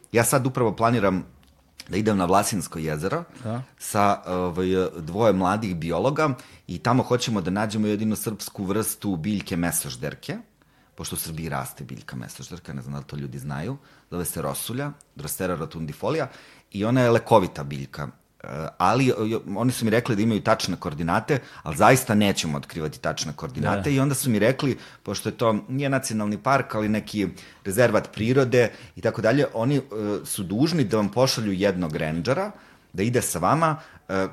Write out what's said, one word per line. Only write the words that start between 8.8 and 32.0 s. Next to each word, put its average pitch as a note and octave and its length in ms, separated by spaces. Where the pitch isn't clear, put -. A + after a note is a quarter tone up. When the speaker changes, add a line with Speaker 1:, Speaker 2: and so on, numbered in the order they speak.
Speaker 1:
biljke F#2+ 400
mesožderke, E2+ 800
pošto E2 200
u E2+ 40
Srbiji D#2+ 300
raste C#2 340
biljka B1+ 320
mesožderka, C2+ 580
ne C2+ 80
znam C2+ 120
da C#2+ 60
li C#2 60
to - 100
ljudi C#2+ 240
znaju, D2+ 380
zove F2 140
se - 160
rosulja, A#2+ 500
Drosera F2+ 400
rotundifolia, D#2+ 720
i G2+ 140
ona B2+ 160
je A#2+ 100
lekovita G#2 520
biljka. C#2 440
E, - 80
ali, A#2 300
e, A#2+ 60
oni A2 220
su - 140
mi A2 60
rekli A#2 240
da G2 60
imaju A2 200
tačne A2 340
koordinate, F2 640
ali D#2 140
zaista A2+ 380
nećemo F#2 420
otkrivati D2+ 420
tačne D#2 340
koordinate. - 480
Speaker 2:
Da. D3 80
Speaker 1:
I C3+ 100
onda C#3 160
su C3+ 140
mi G#2+ 100
rekli, B2+ 380
pošto G#2 260
je G2 40
to, A2+ 220
nije C3+ 200
nacionalni G#2+ 480
park, C3 380
ali G#2+ 140
neki G#2 380
rezervat G#2+ 480
prirode B2 540
i F#2 60
tako A2+ 200
dalje, B2 320
oni, A#2 220
e, C3+ 60
su - 180
dužni C3+ 400
da A2 140
vam G#2 120
pošalju A#2+ 440
jednog F2+ 420
rendžera E2+ 560